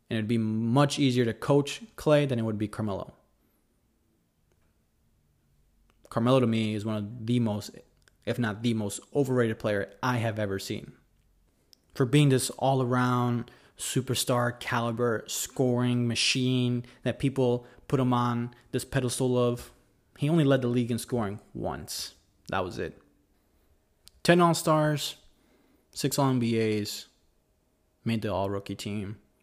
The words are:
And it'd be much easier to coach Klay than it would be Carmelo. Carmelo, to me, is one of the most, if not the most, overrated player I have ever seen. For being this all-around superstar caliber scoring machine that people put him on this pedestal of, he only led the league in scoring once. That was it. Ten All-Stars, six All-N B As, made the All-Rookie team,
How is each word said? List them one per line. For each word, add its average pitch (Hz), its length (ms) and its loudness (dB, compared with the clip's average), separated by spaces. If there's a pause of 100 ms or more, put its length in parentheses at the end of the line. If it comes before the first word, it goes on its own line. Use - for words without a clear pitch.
And 113 80 -2
it'd 107 120 -2
be 117 100 2
much 113 600 2
easier 127 260 2
to 113 100 0
coach 143 480 0 (140)
Klay 147 320 2
than 123 100 -2
it 113 40 -2
would 110 160 -2
be 107 100 -2
Carmelo. 101 460 -6 (3000)
Carmelo, 127 320 2
to 123 60 4
me, 110 280 0
is 101 100 -6
one 110 120 -4
of 110 300 -8
the 120 120 2
most, 107 320 -2 (540)
if 117 140 -4
not 110 240 -4
the 120 120 2
most, 107 260 -4 (140)
overrated 127 440 0
player 104 340 -2 (100)
I 127 160 0
have 110 200 -2
ever 98 200 -2
seen. - 340 -10 (1000)
For 135 100 2
being 143 240 6
this 131 220 4
all-around 123 1000 0 (280)
superstar 123 800 -2
caliber 117 680 -2
scoring 123 800 0
machine 123 800 0 (180)
that 120 180 -4
people 127 440 0 (220)
put 135 140 2
him 127 120 2
on 120 420 0 (180)
this 123 120 -2
pedestal 127 540 0
of, 120 320 -2 (480)
he 143 100 0
only 160 160 4
led 135 180 4
the 120 60 0
league 120 220 0
in 117 80 -2
scoring 110 400 -4 (160)
once. 87 600 -8 (340)
That 92 160 -2
was 90 160 -8
it. 80 200 -8 (1200)
Ten 175 160 6
All-Stars, 156 760 2 (760)
six - 260 -4
All-N 131 220 2
B 113 180 0
As, 107 480 -2 (1000)
made 113 180 -2
the 107 100 -2
All-Rookie 98 420 -2
team, 104 440 -8 (240)